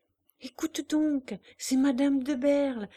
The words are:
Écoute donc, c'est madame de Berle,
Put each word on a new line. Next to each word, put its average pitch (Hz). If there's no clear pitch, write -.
Écoute -
donc, 294
c'est -
madame 277
de 285
Berle, 269